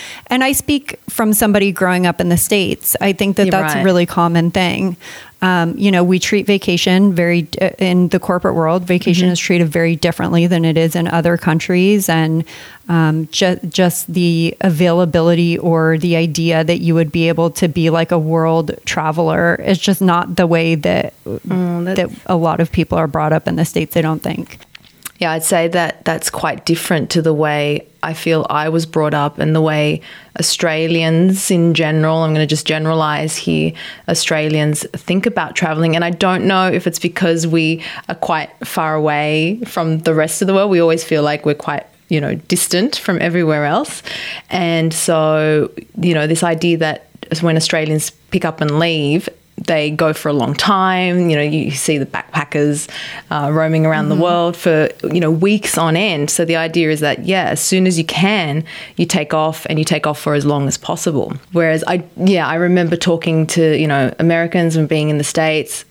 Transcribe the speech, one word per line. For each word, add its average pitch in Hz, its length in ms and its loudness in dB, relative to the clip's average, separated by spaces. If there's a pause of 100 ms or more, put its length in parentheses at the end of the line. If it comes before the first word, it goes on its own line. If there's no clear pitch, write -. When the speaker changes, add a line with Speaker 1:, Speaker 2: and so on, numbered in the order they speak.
(260)
Speaker 1:
And 254 180 0
I 269 80 2
speak 277 560 -4
from 214 240 0
somebody 202 400 2
growing 180 340 0
up 170 140 0
in 180 80 0
the 175 80 4
States. - 640 -2
I 202 140 0
think 196 220 -2
that 202 100 4
Speaker 2:
You're 185 60 0
Speaker 1:
that's 160 220 0
Speaker 2:
right. 139 60 -2
Speaker 1:
a 156 40 2
really 180 200 4
common 170 460 2
thing. 185 480 -2 (440)
Um, 175 340 2
you 202 140 2
know, 180 120 4
we 180 160 4
treat - 280 -2
vacation 190 680 2
very 170 280 2
d-, - 160 -8 (200)
in 180 300 2
the 185 100 2
corporate 180 360 -2
world, 165 300 0
vacation 180 420 2
Speaker 2:
Mm-hmm. 180 60 4
Speaker 1:
is 170 60 -2
treated 170 300 2
very 165 260 0
differently 170 520 0
than 170 180 2
it 160 140 2
is 165 180 2
in 170 120 0
other 170 280 2
countries. 185 720 2
And, 160 340 2 (460)
um, 160 420 2
ju-, 180 380 0
just 175 440 0
the 165 500 0
availability 170 960 2
or 160 400 2
the 170 180 2
idea 165 480 2
that 170 160 0
you 165 140 2
would 160 180 2
be 165 160 2
able 165 220 2
to 170 180 0
be, 160 220 0
like, 165 220 0
a 175 60 4
world 160 540 2 (140)
traveler 160 680 0
is 190 220 0
just - 220 0
not 180 360 0
the 180 100 2
way 165 280 2
that, 175 380 0 (140)
Speaker 2:
Mm, 175 580 -4
that's 185 160 -2
Speaker 1:
that 175 100 -2 (160)
a 185 100 0
lot 165 240 0
of 170 120 -2
people 170 240 0
are 165 100 2
brought 151 280 0
up 160 120 -2
in 165 100 -2
the 165 100 0
States, - 280 -4
I 170 60 2
don't 156 220 -2
think. - 360 -8 (600)
Speaker 2:
Yeah, 165 140 -2
I'd 160 120 -4
say 170 240 2
that 170 360 -2
that's - 260 -4
quite - 340 -6
different 165 460 0
to 165 120 2
the 160 120 2
way 147 520 -2 (160)
I 160 100 -4
feel 160 380 0
I 151 180 -2
was 165 180 0
brought 151 280 0
up 147 240 -2
and 151 180 0
the 160 60 2
way 151 380 0 (380)
Australians 165 1120 0
in 170 240 4
general, 156 480 2
I'm 156 100 0
gonna 156 140 2
just 151 200 -2
generalize 156 720 -2
here, 160 360 -2 (360)
Australians 151 840 0
think 185 340 -2
about 175 280 -4
traveling. 160 420 0
And 170 80 0
I 170 60 0
don't 185 360 0
know 185 220 2
if 180 180 -2
it's 170 120 -4
because 170 480 0
we 160 360 0 (260)
are 165 60 -6
quite 156 340 -4 (160)
far 160 300 -4
away 156 720 0
from 160 340 -2
the 165 140 0
rest 156 260 0
of 185 80 0
the 190 60 2
world. 196 160 2
We 180 100 4
always 165 240 2
feel 156 180 0
like 147 220 0
we're 151 100 2
quite, 147 300 -8 (240)
you 156 120 0
know, 143 140 -2
distant - 640 -2
from 180 240 -2
everywhere 160 460 0
else. 208 360 -4 (460)
And 165 460 0
so, 156 760 0 (300)
you 175 140 2
know, 151 120 0
this 160 160 0
idea 170 360 0
that 156 280 -4 (360)
when 165 140 2
Australians 156 540 -2 (200)
pick - 160 -2
up 160 160 -6
and 151 160 0
leave, 160 500 0 (360)
they 151 260 0
go 156 220 0
for 156 160 -8
a 147 60 0
long 135 180 0
time. 180 800 2
You 156 60 2
know, 147 60 0
you, 151 180 -2
you - 100 -4
see 147 260 -2
the 139 80 -2
backpackers, 147 840 -4 (400)
uh, 147 200 -2
roaming 160 360 2
around 156 240 0
the - 40 0
Speaker 1:
Mm-hmm. 165 80 2
Speaker 2:
world 175 320 2
for, 160 360 2 (200)
you 160 80 0
know, 160 120 2
weeks 196 480 0
on 165 180 2
end. 165 320 0
So - 160 0
the 165 120 0
idea 165 340 0
is 151 100 -2
that, 147 240 -2
yeah, 185 240 0
as 160 120 -2
soon 185 260 2
as 185 100 2
you 165 80 0
can, 160 600 0 (340)
you 170 80 0
take 156 260 -2
off, 156 380 0
and 156 80 0
you 156 80 2
take 151 200 0
off 147 140 -2
for 151 140 -2
as 143 100 0
long 143 240 0
as 139 80 -2
possible. 160 560 -4 (200)
Whereas 160 340 2
I, 175 180 -2 (140)
yeah, 180 280 2
I 151 100 -2
remember 175 400 2
talking 165 520 0
to, 160 300 2
you 156 80 0
know, 139 320 0
Americans 165 580 0
and 160 140 2
being 151 180 0
in 151 80 0
the 147 80 -2
States, 156 680 -2